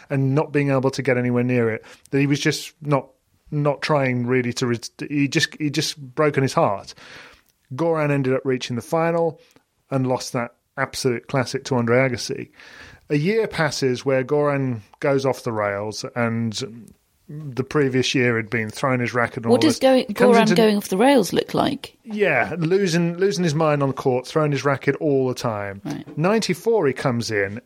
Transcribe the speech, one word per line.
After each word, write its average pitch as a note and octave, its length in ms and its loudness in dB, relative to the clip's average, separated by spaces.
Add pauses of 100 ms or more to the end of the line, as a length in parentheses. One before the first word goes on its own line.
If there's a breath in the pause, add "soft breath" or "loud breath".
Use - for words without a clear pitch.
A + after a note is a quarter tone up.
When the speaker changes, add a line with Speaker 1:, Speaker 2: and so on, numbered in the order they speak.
Speaker 1:
and C3+ 240 0
not D3 200 0
being C#3+ 180 2
able C3+ 220 2
to C3+ 100 -6
get B2+ 160 2
anywhere B2 240 0
near B2 280 2
it A2 140 -6 (280 loud breath)
that C#3 80 2
he C#3 80 2
was C#3+ 100 2
just - 340 -4 (100)
not, C#3+ 260 -2 (420)
not D3 320 -2
trying B2+ 460 0
really B2 240 0
to B2+ 160 -2
re-, A#2 100 0 (300)
he C#3+ 180 0
just, C#3+ 300 -2
he D3+ 140 -4
just D3 300 -4
broken C#3+ 440 0
his B2+ 100 -2
heart. A#2+ 400 0 (800 loud breath)
Goran D#3 380 0
ended C3+ 200 0
up C3 120 -2
reaching B2+ 320 -2
the A#2 40 -4
final E3 600 0 (500 soft breath)
and C3 160 0
lost B2+ 280 -2
that A#2+ 200 -6 (220)
absolute C3 500 -2
classic C3 380 -2
to - 100 -2
Andre A#2+ 220 4
Agassi. B2 560 -2 (580 loud breath)
A D3+ 60 2
year G3 320 0
passes C3+ 560 -2
where C3 180 2
Goran C#3 600 0 (180)
goes C#3 260 2
off B2+ 160 -2
the B2 100 -4
rails, G#2 520 -4 (100)
and A2+ 720 -4 (400)
the C#3+ 380 -6
previous C3 500 0
year B2 220 2
had A2 140 -4
been A2 180 -2
throwing B2+ 320 -2
his A#2+ 140 -4
racket A#2 300 -2
and - 20 -6
Speaker 2:
What - 180 4
Speaker 1:
all D#4 40 6
Speaker 2:
does B3 80 2
Speaker 1:
this. - 40 -12
Speaker 2:
going, C4 320 4
Speaker 1:
Comes A#3+ 240 6
Speaker 2:
Goran A#3 60 6
Speaker 1:
into A3 120 4
Speaker 2:
going G#3+ 220 4
off G3+ 120 -4
the F#3 100 0
rails B3 340 4
look - 220 -2
like? - 500 -2
Speaker 1:
Yeah, D#3+ 540 0
losing, E3+ 580 0
losing F#3 280 0
his D3+ 100 2
mind D3+ 280 2
on C3+ 120 0
court, B2+ 320 0
throwing D3+ 260 0
his C3 100 -2
racket C#3 340 0
all C#3 320 0
the B2 60 -4
time. G2+ 520 -6
Speaker 2:
Right. - 320 -10
Speaker 1:
Ninety-four, G3+ 680 0
he C3 60 2
comes A#2 380 -4
in, G2+ 360 -2